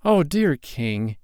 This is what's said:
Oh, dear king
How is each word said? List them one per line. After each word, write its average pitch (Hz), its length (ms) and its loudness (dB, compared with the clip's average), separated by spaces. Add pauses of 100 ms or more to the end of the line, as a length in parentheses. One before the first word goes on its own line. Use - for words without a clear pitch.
Oh, 208 200 4
dear 196 320 2
king 110 680 -4